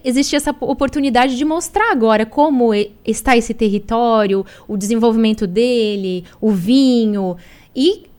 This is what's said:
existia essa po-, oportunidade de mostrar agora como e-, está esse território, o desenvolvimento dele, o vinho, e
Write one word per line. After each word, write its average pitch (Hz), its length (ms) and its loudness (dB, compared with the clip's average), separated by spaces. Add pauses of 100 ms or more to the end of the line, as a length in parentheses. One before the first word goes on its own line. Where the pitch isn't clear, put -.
existia 277 360 0
essa 294 140 -2
po-, 262 140 -8
oportunidade 269 720 0
de 277 80 -2
mostrar 349 480 -2
agora 220 340 2
como 247 480 2
e-, 208 160 -2 (160)
está 233 300 0
esse 233 180 0
território, 208 920 0 (220)
o 214 100 -6
desenvolvimento 220 680 0
dele, 208 800 -2 (160)
o 220 100 0
vinho, 214 840 0 (400)
e 320 300 0 (120)